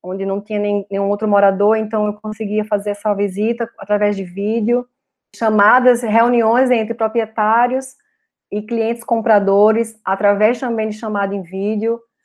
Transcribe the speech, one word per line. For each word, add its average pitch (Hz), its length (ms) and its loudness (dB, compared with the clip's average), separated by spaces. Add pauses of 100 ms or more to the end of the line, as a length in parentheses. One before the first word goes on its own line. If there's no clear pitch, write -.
onde 190 240 -6
não 196 140 -2
tinha 208 180 -6
nem, 202 320 -2
nenhum 196 180 -2
outro 208 180 -2
morador, 202 500 4
então 214 300 -2
eu 208 80 -4
conseguia 214 500 -4
fazer 208 260 -4
essa 202 240 -2
visita 208 540 -2 (100)
através 208 380 0
de 196 80 -6
vídeo, 214 640 -2 (480)
chamadas, 233 680 4
reuniões 233 680 2
entre 220 240 0
proprietários 226 1000 0 (560)
e 208 100 -4
clientes 226 400 -4
compradores, 214 1000 2
através 208 560 0
também 226 280 -4
de 214 80 -8
chamada 202 380 -4
em 196 80 -6
vídeo. 208 580 -4 (240)